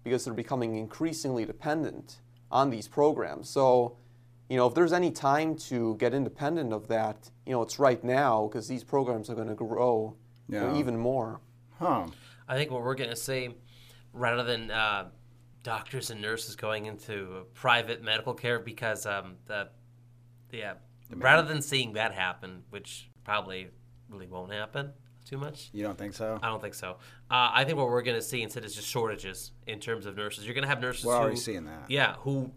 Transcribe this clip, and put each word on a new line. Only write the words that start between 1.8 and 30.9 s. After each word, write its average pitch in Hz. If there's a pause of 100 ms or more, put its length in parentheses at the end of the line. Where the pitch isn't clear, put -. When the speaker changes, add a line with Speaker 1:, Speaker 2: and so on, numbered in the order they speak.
Speaker 1:
on 139
these 107
programs. 123
So, 127 (500)
you 131
know, 123
if 113
there's 170
any 180
time 151
to 117
get 120
independent 139
of 107
that, 110 (160)
you 131
know, 120
it's -
right 131
now, 120
'cause 107
these 123
programs 123
are 113
gonna 110
grow, 110 (320)
you 107
know, 123
Speaker 2:
Yeah. 151
Speaker 1:
even 123
more. 117 (380)
Speaker 2:
Huh. 170 (400)
Speaker 3:
I 131
think 147
what 120
we're 131
gonna 120
see, 127 (580)
rather 120
than, 113
uh, 104 (520)
doctors 117
and 107
nurses 110
going 107
into 98
private 117
medical 110
care 120
because, 113
um, 95 (100)
the, 101 (840)
yeah, 104 (340)
Speaker 2:
Demand. -
Speaker 3:
rather 147
than 151
seeing 123
that 107
happen, 92
which - (140)
probably 95 (380)
really 95
won't 90
happen 139 (300)
too 135
much. 143
Speaker 2:
You 104
don't 98
think 101
so? 110
Speaker 3:
I 117
don't 110
think 101
so. 92 (380)
Uh, 123
I 127
think 135
what 131
we're 123
gonna 120
see 120
instead 110
is 101
just 104
shortages 101 (160)
in 107
terms 110
of 98
nurses. 104
You're 117
gonna 135
have 135
nurses 123